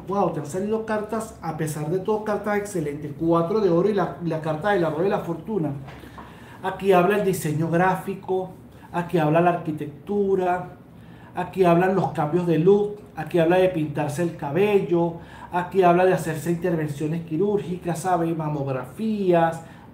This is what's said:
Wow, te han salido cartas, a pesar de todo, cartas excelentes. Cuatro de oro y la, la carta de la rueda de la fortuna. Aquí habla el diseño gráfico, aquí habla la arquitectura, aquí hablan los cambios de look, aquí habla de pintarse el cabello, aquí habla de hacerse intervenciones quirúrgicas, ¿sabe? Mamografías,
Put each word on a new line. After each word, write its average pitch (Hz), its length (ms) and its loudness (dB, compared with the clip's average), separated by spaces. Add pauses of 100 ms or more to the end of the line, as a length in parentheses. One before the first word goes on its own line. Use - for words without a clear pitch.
Wow, 185 280 0
te 151 80 -6
han 139 40 -8
salido 208 400 -4
cartas, 214 560 -6
a 170 140 -8
pesar 156 340 -4
de 185 100 0
todo, 214 260 -2
cartas 208 320 -2
excelentes. 151 600 -6
Cuatro 170 440 2
de 196 80 4
oro 175 180 4
y 220 60 2
la, 185 320 -2
la 160 160 -4
carta 156 300 -2
de 190 100 2
la 165 80 0
rueda 151 140 -2
de 196 80 2
la 214 80 0
fortuna. 165 520 -4 (880)
Aquí 196 300 0
habla 185 280 6
el 180 40 0
diseño 165 460 0
gráfico, 185 800 0 (420)
aquí 175 260 -2
habla 156 220 4
la 175 120 4
arquitectura, 175 1200 -2 (600)
aquí 180 280 0
hablan 180 320 6
los 170 160 0
cambios 165 360 -2
de 160 120 4
look, 202 380 4 (180)
aquí 160 240 -2
habla 170 200 4
de 185 100 6
pintarse 151 540 -2
el 170 120 -4
cabello, 170 760 2 (400)
aquí 180 280 0
habla 175 220 6
de 185 80 6
hacerse 165 400 -2
intervenciones 165 720 -2
quirúrgicas, 175 760 -2
¿sabe? 165 360 0
Mamografías, 165 1300 0 (320)